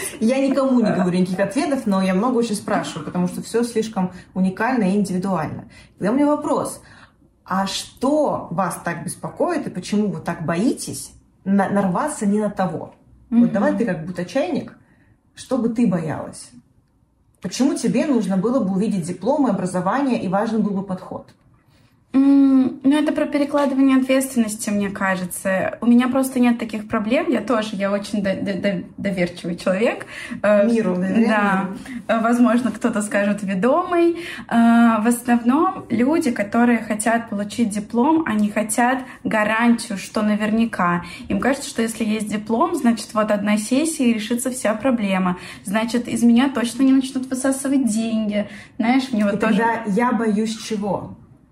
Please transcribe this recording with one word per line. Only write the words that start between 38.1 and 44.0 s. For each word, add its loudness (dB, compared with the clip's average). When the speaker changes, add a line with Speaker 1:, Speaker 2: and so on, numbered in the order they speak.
Speaker 2:
они 2
хотят 0
гарантию, 0
что -4
наверняка. 0
Им -2
кажется, -2
что -4
если -4
есть -2
диплом, -2
значит, 0
вот 0
одна 0
сессия, 0